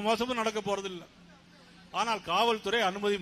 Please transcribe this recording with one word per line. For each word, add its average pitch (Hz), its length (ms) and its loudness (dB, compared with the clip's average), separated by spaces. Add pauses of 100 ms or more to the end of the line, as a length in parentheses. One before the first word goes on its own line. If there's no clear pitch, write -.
மோசமும் 233 340 0
நடக்க 214 200 0
போறதில்லை. 196 460 -4 (960)
ஆனால் 220 300 0
காவல்துறை 214 520 2
அனுமதி 202 400 0